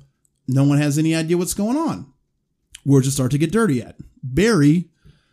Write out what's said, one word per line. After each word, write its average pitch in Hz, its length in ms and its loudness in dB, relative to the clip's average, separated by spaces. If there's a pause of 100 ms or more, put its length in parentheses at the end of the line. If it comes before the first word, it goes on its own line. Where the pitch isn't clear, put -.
(460)
no 131 180 2
one 143 140 4
has 147 180 0
any 160 180 0
idea 160 220 -2
what's 175 160 -4
going 220 240 -4
on. 240 340 -6 (760)
Where 135 180 4
to 135 80 -2
start 131 220 -2
to 147 60 -2
get 160 140 -2
dirty 180 300 0
at. - 140 -18 (260)
Barry 165 680 2 (440)